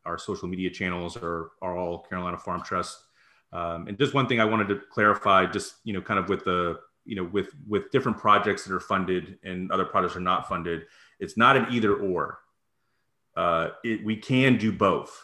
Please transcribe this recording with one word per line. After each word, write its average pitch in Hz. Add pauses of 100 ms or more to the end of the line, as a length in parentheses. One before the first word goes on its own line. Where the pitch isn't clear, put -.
our 85
social 92
media 92
channels 87
are, 85 (100)
are 90
all 87
Carolina 90
Farm 90
Trust. - (540)
Um, 85
and 101
just 139
one 131
thing 120
I 110
wanted 107
to 98 (100)
clarify, 101
just, 92
you 110
know, 92
kind 104
of 92
with 95
the, 87 (240)
you 110
know, 92
with, 95 (180)
with 104
different 117
projects 101
that 95
are 90
funded 92
and 92
other 92
projects 90
are 90
not 90
funded, 85 (360)
it's 98
not 127
an 113
either 107
or. 92 (960)
Uh, 85 (120)
it, 113
we 107
can 127
do 107
both 95 (120)